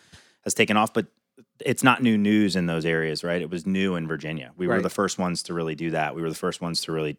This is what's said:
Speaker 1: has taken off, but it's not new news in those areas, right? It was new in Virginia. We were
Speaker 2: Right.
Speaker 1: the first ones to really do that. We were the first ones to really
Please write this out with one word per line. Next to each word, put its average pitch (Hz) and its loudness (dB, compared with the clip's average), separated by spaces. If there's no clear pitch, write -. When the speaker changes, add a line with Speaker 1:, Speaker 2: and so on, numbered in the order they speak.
Speaker 1:
has - -4
taken 104 4
off, 110 2
but 104 -2
it's 131 -2
not 123 6
new 113 4
news 104 4
in 90 2
those 82 -2
areas, 80 0
right? 87 -2
It 80 -6
was 87 -6
new 95 0
in 82 -4
Virginia. 78 -8
We 90 -2
were 85 2
Speaker 2:
Right. 90 0
Speaker 1:
the 90 0
first 95 -2
ones 87 -2
to - -8
really 80 -2
do 80 -4
that. 76 -2
We 82 -6
were 80 -2
the 80 -6
first - -4
ones 82 -4
to - -6
really 78 -4